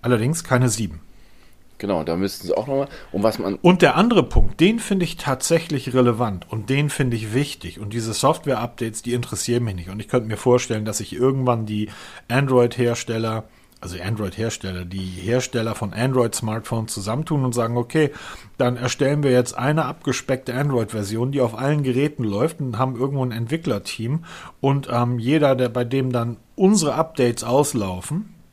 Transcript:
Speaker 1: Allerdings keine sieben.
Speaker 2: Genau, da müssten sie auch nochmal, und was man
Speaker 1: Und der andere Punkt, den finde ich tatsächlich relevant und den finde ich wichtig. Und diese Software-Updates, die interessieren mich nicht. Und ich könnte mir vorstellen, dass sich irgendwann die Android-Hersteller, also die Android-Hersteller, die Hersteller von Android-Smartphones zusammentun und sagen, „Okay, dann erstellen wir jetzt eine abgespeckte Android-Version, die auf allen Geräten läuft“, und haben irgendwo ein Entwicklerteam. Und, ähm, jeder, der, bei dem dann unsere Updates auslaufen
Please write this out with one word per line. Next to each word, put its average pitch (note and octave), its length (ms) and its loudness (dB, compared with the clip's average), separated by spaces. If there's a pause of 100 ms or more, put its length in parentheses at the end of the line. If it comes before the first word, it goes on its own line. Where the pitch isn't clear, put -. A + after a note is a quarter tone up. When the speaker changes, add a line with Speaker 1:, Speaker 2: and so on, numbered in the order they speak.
Speaker 1:
Allerdings B2 400 2
keine B2+ 260 4
sieben. F2 320 -4 (800)
Speaker 2:
Genau, F2 220 0
da E2 140 -2
müssten F#2+ 280 -4
sie - 120 0
auch A#2 100 -4
nochmal, C#3 220 -2 (240)
und G2+ 100 -2
was A2 160 2
man G2 160 -2
Speaker 1:
Und F3+ 260 6
der D3+ 140 6
andere G#3+ 260 4
Punkt, - 380 6
den G#3+ 200 6
finde F#3+ 260 0
ich - 100 -8
tatsächlich C#3+ 800 -2
relevant A#2 580 2
und A2 180 -6
den C#3+ 200 2
finde B2+ 260 0
ich G#2+ 180 -6
wichtig. B2 460 -4
Und G2+ 140 -8
diese A2+ 180 -4
Software-Updates, A#2+ 880 -2
die A#2+ 120 -4
interessieren A#2+ 500 -2
mich G#2 120 -4
nicht. F2 140 -10
Und G2+ 120 -8
ich - 80 -10
könnte A#2 180 0
mir A2 80 -4
vorstellen, A#2+ 480 2
dass G#2+ 140 -6
sich - 180 -8
irgendwann B2+ 500 2
die G#2+ 220 -2 (400)
Android-Hersteller, A#2+ 1200 0 (340)
also F2 160 -12
die E2+ 60 -10
Android-Hersteller, G2 840 -6
die F#2 220 -8
Hersteller A2 680 -2
von G2 200 -6
Android-Smartphones A2+ 1000 -2
zusammentun C3 520 -2
und A#2+ 100 0
sagen, A#2+ 220 0
„Okay, C#3 340 2 (460)
dann B2 180 2
erstellen C3+ 480 0
wir C#3 80 4
jetzt B2 260 2
eine D3+ 280 0
abgespeckte C3 680 -4
Android-Version, A#2 800 0
die C#3 80 -2
auf A2+ 180 2
allen C#3+ 260 0
Geräten C3 420 0
läuft“, A2+ 340 0
und B2 180 -4
haben B2+ 220 -2
irgendwo C3+ 240 0
ein B2+ 80 -2
Entwicklerteam. A#2+ 960 -4 (340)
Und, C#3 320 0
ähm, A#2+ 260 0
jeder, C3+ 380 4
der, B2+ 140 0
bei B2 160 -2
dem B2+ 260 -2
dann A#2 240 -2 (220)
unsere F#3 380 4
Updates B2 500 0
auslaufen B2+ 880 -2 (180)